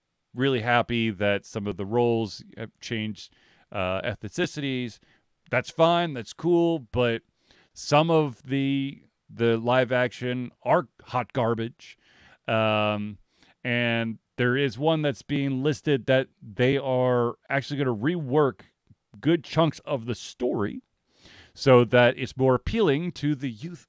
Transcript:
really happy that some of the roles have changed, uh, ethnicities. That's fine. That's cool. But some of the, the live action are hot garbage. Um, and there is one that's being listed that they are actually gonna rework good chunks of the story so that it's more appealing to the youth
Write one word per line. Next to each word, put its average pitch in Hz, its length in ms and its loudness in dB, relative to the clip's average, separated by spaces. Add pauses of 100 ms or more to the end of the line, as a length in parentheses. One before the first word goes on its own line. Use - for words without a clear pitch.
(340)
really 127 260 0
happy 117 500 0
that 101 360 0
some 101 200 -8
of 104 100 -4
the 98 100 -6
roles 117 580 0 (120)
have 110 140 -12 (100)
changed, 107 520 -8 (400)
uh, 95 300 -2
ethnicities. 131 960 -6 (520)
That's 123 200 -2
fine. 170 420 2
That's 120 220 -10
cool. 170 460 2 (120)
But 120 300 0 (500)
some 160 380 2
of 156 340 0
the, 139 560 -2 (280)
the 117 280 2
live 120 340 2
action 123 600 -2 (100)
are 143 240 2 (160)
hot 123 300 -6
garbage. 117 640 -4 (480)
Um, 107 720 0 (460)
and 117 540 -2 (180)
there 123 200 2
is 135 220 -2
one 156 240 0
that's 143 200 -2
being 139 420 -2
listed 143 420 0
that 131 220 2 (120)
they 127 360 0
are 127 580 0 (140)
actually 139 300 -4
gonna 127 180 0
rework 143 640 0 (600)
good 160 220 2
chunks 156 380 0
of 123 260 -6
the 117 80 -4
story - 680 -6 (720)
so 127 280 8
that 123 360 4
it's 135 180 -8
more 131 180 2
appealing 170 580 0
to 147 220 -2
the 131 160 -8
youth 147 380 -14